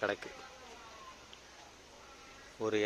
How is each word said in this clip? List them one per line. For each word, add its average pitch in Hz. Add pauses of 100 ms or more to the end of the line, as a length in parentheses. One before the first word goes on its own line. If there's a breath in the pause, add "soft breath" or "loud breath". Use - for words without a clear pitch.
கிடக்கு. 101 (2250)
ஒரு 107